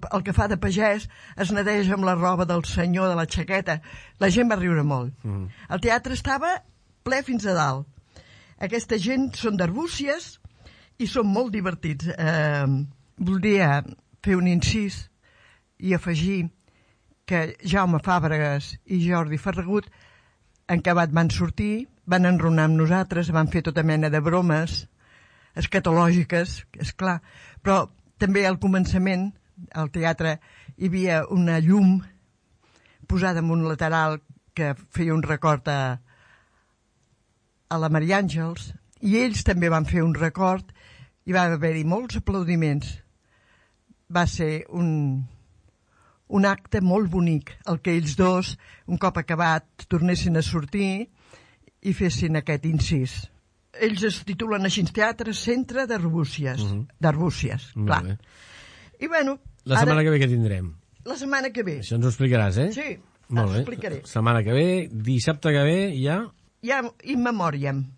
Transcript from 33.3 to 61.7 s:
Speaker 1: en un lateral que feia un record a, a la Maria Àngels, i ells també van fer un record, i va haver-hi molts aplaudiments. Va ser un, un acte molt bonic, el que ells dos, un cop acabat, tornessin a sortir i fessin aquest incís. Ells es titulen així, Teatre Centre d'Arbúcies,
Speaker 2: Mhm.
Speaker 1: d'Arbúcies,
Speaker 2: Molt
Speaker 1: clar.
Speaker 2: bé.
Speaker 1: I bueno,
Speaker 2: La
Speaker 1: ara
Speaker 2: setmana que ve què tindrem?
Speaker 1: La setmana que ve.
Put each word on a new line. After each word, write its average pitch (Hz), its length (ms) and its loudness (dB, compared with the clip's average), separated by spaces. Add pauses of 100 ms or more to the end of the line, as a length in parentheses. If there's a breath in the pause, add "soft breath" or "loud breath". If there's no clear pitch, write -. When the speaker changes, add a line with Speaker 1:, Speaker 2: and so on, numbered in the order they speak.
Speaker 1:
en 165 100 0
un 165 160 2
lateral 156 540 0 (300)
que 147 240 -2 (120)
feia 160 280 0
un 156 80 0
record 151 460 0
a, 143 120 -2 (1900 soft breath)
a 165 80 -4
la 160 100 0
Maria 160 320 2
Àngels, 165 500 -4 (280)
i 208 180 2
ells 240 280 0
també 175 260 2
van 160 160 2
fer 175 180 2
un 165 100 2
record, 185 560 -2 (520 loud breath)
i 180 100 -6
va 180 140 2
haver-hi 160 400 0
molts 226 320 -2
aplaudiments. 165 720 0 (1200 soft breath)
Va 175 160 0
ser 156 380 -2 (100)
un, 170 160 0 (1400 soft breath)
un 202 180 4
acte 196 340 -2
molt 185 300 2
bonic, 170 400 0 (180)
el 165 100 -2
que 175 160 -2
ells 151 220 -4
dos, 185 380 0 (340 loud breath)
un 175 80 -2
cop 180 220 -2
acabat, 160 680 -2
tornessin 175 480 0
a 160 60 2
sortir 180 460 -2 (920 soft breath)
i 196 140 -2
fessin 160 460 0
aquest 151 260 -4
incís. 147 480 0 (600)
Ells 214 340 0
es 196 180 -2
titulen 208 400 -2
així, 190 240 0
Teatre 220 420 -2
Centre 247 540 -2
d'Arbúcies, 160 800 -2
Speaker 2:
Mhm. 101 160 -2 (180)
Speaker 1:
d'Arbúcies, 151 800 -2
Speaker 2:
Molt 104 100 -2
Speaker 1:
clar. 95 160 0
Speaker 2:
bé. 95 160 -6 (800 loud breath)
Speaker 1:
I 285 80 -6
bueno, 285 320 0 (260)
Speaker 2:
La 131 120 2
Speaker 1:
ara 139 100 6
Speaker 2:
setmana 151 160 4
que 156 80 4
ve 151 80 4
què 135 100 4
tindrem? 101 460 0 (300)
Speaker 1:
La - 120 -8
setmana 269 340 -2
que 226 120 -4
ve. 165 180 -6